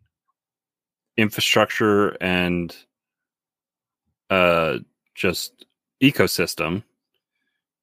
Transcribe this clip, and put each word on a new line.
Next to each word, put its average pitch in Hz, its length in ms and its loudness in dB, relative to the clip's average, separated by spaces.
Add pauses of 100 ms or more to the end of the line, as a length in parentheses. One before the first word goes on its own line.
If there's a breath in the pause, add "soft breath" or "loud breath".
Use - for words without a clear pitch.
(1160)
infrastructure 104 920 2 (100)
and, 90 520 -2 (1600)
uh, 85 480 2 (380)
just - 500 -6 (360)
ecosystem 92 840 0 (1000)